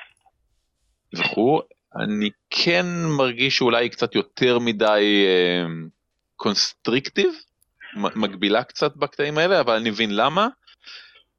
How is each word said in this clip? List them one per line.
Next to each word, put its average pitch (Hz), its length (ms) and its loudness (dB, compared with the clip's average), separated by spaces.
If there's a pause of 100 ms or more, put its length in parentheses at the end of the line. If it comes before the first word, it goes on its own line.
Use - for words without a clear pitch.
(1120)
וכו'. 123 480 0 (340)
אני 104 340 -4 (200)
כן 175 360 0 (320)
מרגיש 131 400 0
שאולי 120 280 2
היא 117 60 -4
קצת - 240 -4
יותר 120 440 0
מדי, 104 680 2
אה, 90 360 2 (720)
קונסטריקטיב, - 920 -2 (640)
מ-, 101 260 -4
מגבילה 101 420 0
קצת 147 320 -4
בקטעים 147 420 -4
האלה, 175 220 2
אבל 120 160 2
אני 113 140 -2
מבין 104 260 -2
למה. 156 320 2 (920)